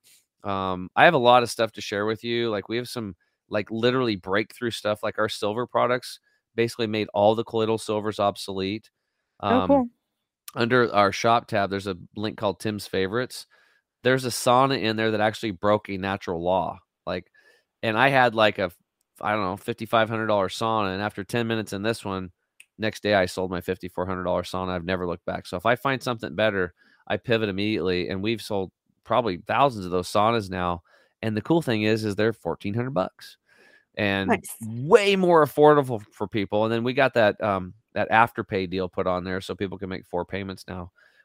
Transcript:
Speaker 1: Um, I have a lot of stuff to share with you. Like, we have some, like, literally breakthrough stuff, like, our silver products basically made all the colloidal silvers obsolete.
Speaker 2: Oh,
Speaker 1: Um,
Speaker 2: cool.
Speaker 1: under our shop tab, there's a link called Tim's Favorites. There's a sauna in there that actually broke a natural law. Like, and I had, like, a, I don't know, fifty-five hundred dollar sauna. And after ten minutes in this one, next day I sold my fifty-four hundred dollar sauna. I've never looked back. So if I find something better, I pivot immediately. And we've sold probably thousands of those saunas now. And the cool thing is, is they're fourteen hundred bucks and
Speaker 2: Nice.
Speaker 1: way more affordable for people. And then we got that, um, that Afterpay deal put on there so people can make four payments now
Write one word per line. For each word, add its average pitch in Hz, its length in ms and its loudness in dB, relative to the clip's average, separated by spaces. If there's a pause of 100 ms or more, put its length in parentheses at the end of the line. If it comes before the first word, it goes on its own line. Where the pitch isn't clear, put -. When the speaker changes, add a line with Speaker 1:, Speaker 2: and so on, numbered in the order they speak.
(440)
Speaker 1:
Um, 95 520 -4
I 135 80 8
have 170 100 8
a 143 40 2
lot 123 260 6
of 113 60 -4
stuff 110 220 -2
to - 80 -16
share 101 240 -4
with 110 200 -4
you. 117 260 -2
Like, 101 180 -4
we 110 80 -4
have 120 120 -6
some, 104 260 -8 (340)
like, 104 220 -4
literally 117 460 2
breakthrough 101 560 -4
stuff, - 320 -2
like, 107 140 -6
our 107 100 0
silver 107 400 -4
products 120 500 0 (380)
basically 117 320 0
made 107 260 0
all 104 220 6
the 113 80 -2
colloidal 110 340 -2
silvers 107 400 -4
obsolete. 101 720 -4 (500)
Speaker 2:
Oh, 233 200 2
Speaker 1:
Um, - 80 0
Speaker 2:
cool. 262 200 4 (640)
Speaker 1:
under 120 380 2
our 101 200 4
shop 117 340 2
tab, 98 240 0
there's 98 160 -4
a 95 100 -4 (200)
link 107 220 -6
called 98 220 -2
Tim's 104 260 -6
Favorites. 101 600 -4 (560)
There's 131 220 2
a 123 60 -4
sauna 127 500 4
in 110 160 0
there 110 160 0
that 104 80 0
actually 107 320 -2
broke 104 360 2
a 98 80 -6
natural 95 460 -4
law. 87 380 0 (260)
Like, 92 240 -8 (520)
and 110 140 0
I 127 120 6
had, 127 260 4
like, 107 240 4
a, 92 120 0 (500)
I 104 120 -2
don't 107 120 0
know, 92 120 -2
fifty-five 113 520 0
hundred 110 180 -4
dollar 101 220 2
sauna. 110 460 -2
And 98 80 -4
after 104 220 -6
ten 120 220 -2
minutes 110 260 -4
in 98 100 -6
this 110 220 -4
one, 92 280 -6 (460)
next 107 240 -4
day 104 120 2
I 92 120 4
sold 92 240 -6
my 87 100 -6
fifty-four - 460 -6
hundred 92 180 -6
dollar 87 180 -2
sauna. 92 280 -6
I've 87 140 -6
never 90 220 -2
looked 85 180 -6
back. 92 220 -8
So 95 100 -8
if 87 100 -6
I 123 100 4
find 135 260 -4
something 113 320 -6
better, 98 400 0 (320)
I 107 100 -2
pivot 110 320 -2
immediately. 92 600 -2
And 95 140 -6
we've 110 200 -4
sold 95 300 -6 (320)
probably 110 420 0
thousands 113 380 0
of 90 60 -6
those 90 180 -2
saunas 107 420 2
now. 90 320 -4 (400)
And 110 140 -2
the 107 60 -2
cool 165 200 2
thing 110 200 0
is, 110 220 2
is 101 120 -2
they're 110 160 2
fourteen 101 420 -6
hundred 123 200 -4
bucks - 420 -6 (600)
and 98 320 0
Speaker 2:
Nice. - 320 -4
Speaker 1:
way 160 560 2
more 175 280 6
affordable 143 580 4 (100)
for 104 140 -6
people. 104 380 -2
And 110 80 0
then 117 100 0
we 127 120 -2
got 131 200 2
that, 104 280 4
um, 92 320 -2 (180)
that - 180 -4
Afterpay 104 600 2
deal 90 180 -4
put 92 180 -6
on 90 160 0
there 92 200 -6
so 90 120 -10
people 95 220 -6
can 92 140 -10
make 92 160 -10
four 87 180 -4
payments 95 420 -10
now 90 260 -12 (320)